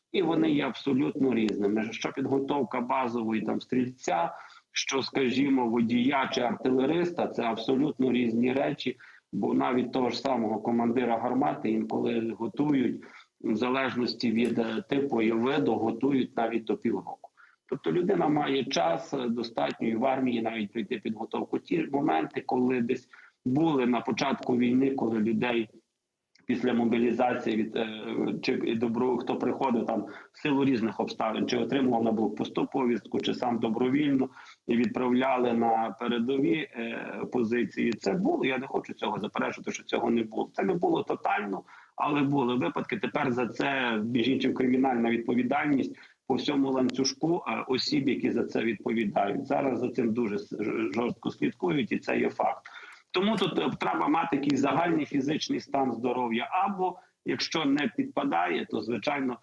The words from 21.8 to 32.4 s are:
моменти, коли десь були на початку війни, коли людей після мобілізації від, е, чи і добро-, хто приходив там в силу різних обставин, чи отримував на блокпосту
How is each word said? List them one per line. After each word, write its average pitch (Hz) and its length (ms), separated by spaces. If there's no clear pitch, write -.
моменти, 151 540
коли 127 340
десь 120 280
були 139 420
на 123 140
початку 127 560
війни, 127 340
коли 113 280
людей 113 500
після 120 260
мобілізації 117 840
від, 110 200
е, 110 300
чи 135 100
і 117 100
добро-, 120 420
хто 120 200
приходив 123 500
там 110 200
в - 60
силу 139 260
різних 113 360
обставин, 110 480
чи 123 100
отримував 120 440
на 113 100
блокпосту 110 540